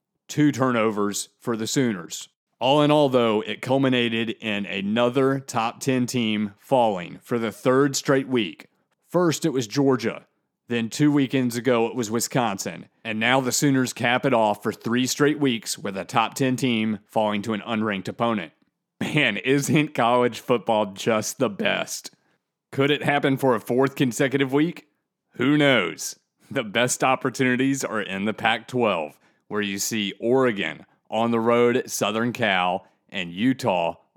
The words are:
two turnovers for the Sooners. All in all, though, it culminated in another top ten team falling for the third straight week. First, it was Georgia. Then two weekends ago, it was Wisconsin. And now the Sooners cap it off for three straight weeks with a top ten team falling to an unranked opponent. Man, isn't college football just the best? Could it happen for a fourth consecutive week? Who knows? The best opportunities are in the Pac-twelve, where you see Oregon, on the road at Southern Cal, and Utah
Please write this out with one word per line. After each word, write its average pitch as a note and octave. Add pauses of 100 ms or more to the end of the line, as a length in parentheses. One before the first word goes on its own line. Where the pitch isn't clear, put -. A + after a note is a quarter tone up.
(280)
two D3
turnovers A2 (100)
for A#2
the A2
Sooners. A2+ (340)
All C#3
in D3
all, D3
though, A#2
it G#2+
culminated A#2+ (100)
in G2+
another A#2+
top A#2
ten B2+
team G#2+
falling F#2+
for A#2+
the A2+
third C3+
straight C#3
week. A2 (400)
First, E3
it D#3+
was B2
Georgia. B2 (420)
Then A#2
two D3
weekends C3
ago, A#2
it A2
was A2+
Wisconsin. G#2+ (160)
And A2
now B2
the B2
Sooners C3
cap B2
it C3
off G#2+
for A2
three B2
straight D3
weeks A#2+
with G2
a F2+
top A2+
ten B2+
team A2
falling G#2+
to A2+
an G2+
unranked G#2+
opponent. A2 (480)
Man, B2+
isn't C#3+
college B2
football G#2+
just G#2+
the A#2+
best? F#2+ (640)
Could C#3
it C#3
happen C#3+
for C3
a G#2
fourth C3+
consecutive C3+
week? D#3 (480)
Who C#3
knows? A#2 (320)
The B2
best A#2
opportunities C3
are G#2
in F#2+
the G#2+
Pac-twelve, A2 (300)
where G#2
you G2
see G#2
Oregon, A2+ (240)
on A#2
the A#2
road A#2+
at -
Southern A2
Cal, F#2+ (240)
and F2+
Utah G2 (220)